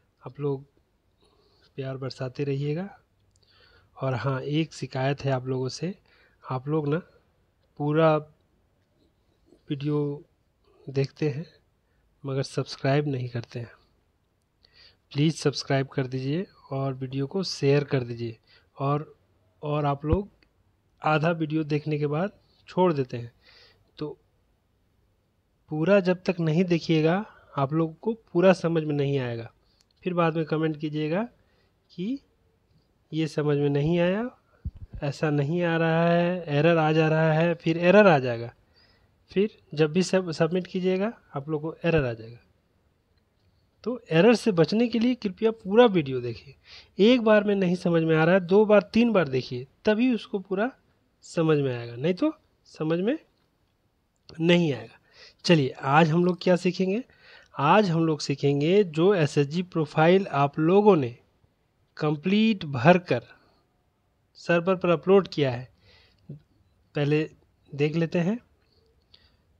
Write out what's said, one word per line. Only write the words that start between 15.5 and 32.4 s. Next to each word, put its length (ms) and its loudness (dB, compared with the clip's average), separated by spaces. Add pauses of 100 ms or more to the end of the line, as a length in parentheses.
कर 180 -6
दीजिए 400 -6 (260)
और 220 -6
वीडियो 320 -6
को 180 -8
शेयर 400 0
कर 200 -4
दीजिए। 320 -10 (400)
और, 380 -4 (480)
और 220 -4
आप 200 -4
लोग 240 0 (720)
आधा 300 2
वीडियो 320 -2
देखने 340 -2
के 100 -2
बाद 240 -4 (360)
छोड़ 240 2
देते 240 -4
हैं, 160 -12 (680)
तो 200 -12 (1500)
पूरा 300 4
जब 220 0
तक 180 -4
नहीं 260 2
देखिएगा 580 2 (300)
आप 180 -2
लोग 280 -2
को 140 -4 (180)
पूरा 220 4
समझ 300 -2
में 100 -4
नहीं 260 0
आएगा। 300 -8 (520)
फिर 120 -4
बाद 220 0
में 100 -2
कमेंट 320 -2
कीजिएगा 500 -4 (640)
कि 280 -8 (920)